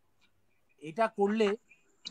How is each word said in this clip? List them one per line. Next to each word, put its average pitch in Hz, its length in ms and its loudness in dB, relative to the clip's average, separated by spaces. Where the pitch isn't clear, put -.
এটা 165 280 -2
করলে 208 480 0